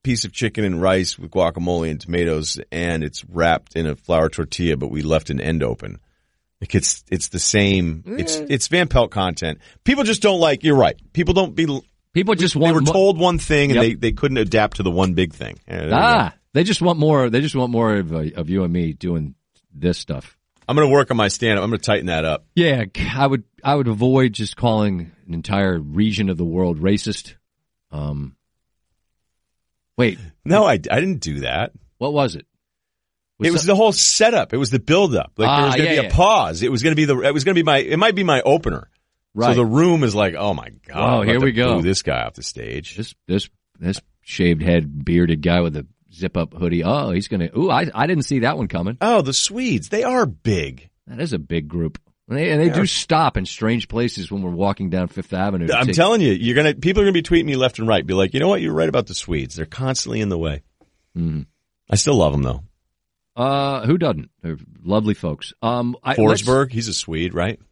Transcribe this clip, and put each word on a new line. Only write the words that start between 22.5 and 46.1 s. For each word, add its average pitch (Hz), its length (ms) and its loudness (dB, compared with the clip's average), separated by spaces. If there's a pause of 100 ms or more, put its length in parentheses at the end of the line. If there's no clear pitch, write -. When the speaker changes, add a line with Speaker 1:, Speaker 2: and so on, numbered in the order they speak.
Speaker 2:
Yeah, 139 300 2 (100)
c-, 92 180 -4
I 139 140 2
would, 135 160 0 (180)
I 139 140 2
would 131 140 2
avoid 127 420 4
just 104 240 -8
calling 104 560 0 (160)
an 85 60 -8
entire 95 440 -2
region 95 520 -2
of 87 80 -2
the 85 80 -2
world 85 340 -2
racist. 98 540 -2 (580)
Um, 73 460 -8 (1600)
wait. 117 220 0 (260)
Speaker 1:
No, 196 200 4
I, 143 80 4
I 101 40 2
didn't 151 420 -2
do 73 220 -6
that. 67 300 -4 (260)
Speaker 2:
What 143 160 -4
was 131 220 0
it? - 100 -16 (920)
Speaker 1:
It 165 120 2
was 165 100 0
Speaker 2:
some- 165 60 -2
Speaker 1:
the 196 80 6
whole 214 160 4
setup. 214 600 2
It 120 40 -2
was 131 120 0
the 127 100 0
build-up. 151 580 2
Like, 107 120 2
there 143 160 4
was 143 80 2
Speaker 2:
Ah, - 40 2
Speaker 1:
gonna 156 120 2
Speaker 2:
yeah, 147 120 2
Speaker 1:
be - 60 -4
a - 20 -10
Speaker 2:
yeah. - 60 0
Speaker 1:
pause. 151 480 4
It 127 80 0
was 120 120 -2
gonna 156 120 2
be 156 100 4
the, 135 160 2
it 139 120 2
was 147 100 -2
gonna 185 120 2
be 165 80 4
my, 151 160 4
it 147 180 -2
might 208 180 2
be 196 80 0
my 143 180 2
opener. 127 480 0 (460)
Speaker 2:
Right. 117 140 2
Speaker 1:
So 113 60 4
the 120 100 4
room 156 380 4
is 107 100 0
like, 98 220 0
"Oh 98 180 -2
my 58 160 -8 (180)
God, - 80 -18
Speaker 2:
Oh, 78 240 2
Speaker 1:
we're 101 60 0
Speaker 2:
here 113 120 2
Speaker 1:
about 135 80 2
Speaker 2:
we 135 60 4
Speaker 1:
to 110 60 -6
Speaker 2:
go. 123 200 2
Speaker 1:
boo 85 40 0
this 92 220 0
guy 64 200 -2
off 55 120 -10
the 62 80 -16
stage." 62 520 -12
Speaker 2:
This, 110 200 -12 (120)
this, - 220 -2 (300)
this 90 200 -4 (220)
shaved 87 400 0
head, 78 420 0
bearded 82 380 2
guy 87 200 2
with 82 140 -2
a 71 120 -10 (260)